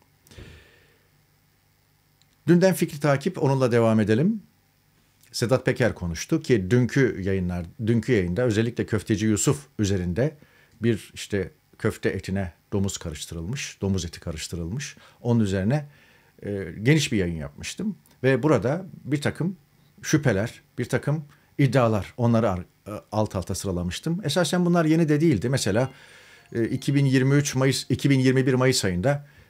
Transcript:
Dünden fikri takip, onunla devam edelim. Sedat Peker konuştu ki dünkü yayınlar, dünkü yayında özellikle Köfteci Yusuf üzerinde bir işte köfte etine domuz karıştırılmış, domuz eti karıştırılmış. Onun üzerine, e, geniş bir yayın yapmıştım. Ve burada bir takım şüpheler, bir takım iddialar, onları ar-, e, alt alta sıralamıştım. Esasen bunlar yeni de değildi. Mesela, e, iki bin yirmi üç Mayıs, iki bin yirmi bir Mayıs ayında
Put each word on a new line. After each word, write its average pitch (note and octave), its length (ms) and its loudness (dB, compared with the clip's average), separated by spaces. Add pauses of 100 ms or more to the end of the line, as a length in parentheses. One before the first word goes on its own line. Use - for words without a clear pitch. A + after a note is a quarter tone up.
(2500)
Dünden F3+ 260 6
fikri E3 260 -4
takip, C#3+ 440 0
onunla C3 280 2
devam A2+ 280 4
edelim. B2+ 440 2 (880)
Sedat A#2+ 340 0
Peker A#2 300 0
konuştu F2 460 -4
ki G2 300 2
dünkü B2 500 2
yayınlar, F2+ 440 -2 (200)
dünkü A#2+ 280 2
yayında F#2 300 0
özellikle A2+ 420 0
Köfteci G#2+ 400 -2
Yusuf A2 420 0 (120)
üzerinde G2+ 580 -2 (460)
bir A2+ 300 -2
işte - 380 -6 (280)
köfte A2 300 -2
etine F#2+ 440 -6 (200)
domuz G2 240 -2
karıştırılmış, E2 840 -10
domuz F#2+ 240 -2
eti - 140 -12
karıştırılmış. E2+ 800 -10 (240)
Onun A#2+ 180 2
üzerine, G#2+ 500 0 (560)
e, G2 220 -6 (160)
geniş D3 280 2
bir A2+ 60 0
yayın F2 180 0
yapmıştım. E3 600 -8 (280)
Ve B2+ 200 2
burada D3 420 0 (180)
bir D3 180 -4
takım D#3 360 -4 (440)
şüpheler, A#2+ 600 0 (160)
bir B2 80 -4
takım C#3+ 400 -2 (320)
iddialar, A2+ 600 2
onları A#2 320 2
ar-, F2+ 100 -2 (280)
e, G2+ 40 -12 (200)
alt G#2+ 240 -2
alta F#2 200 -4
sıralamıştım. F#2+ 680 -4
Esasen F3 420 0
bunlar F3 200 2
yeni D#3+ 240 2
de D3+ 120 2
değildi. B2+ 280 2
Mesela, B2 420 0 (640)
e, A2+ 80 0
iki C3+ 320 -2
bin C#3+ 100 4
yirmi C3+ 300 4
üç C#3+ 200 0
Mayıs, C3 340 0
iki C#3 200 0
bin C3+ 100 4
yirmi C3 280 4
bir C3 60 2
Mayıs B2+ 320 2
ayında G#2 420 -2 (220)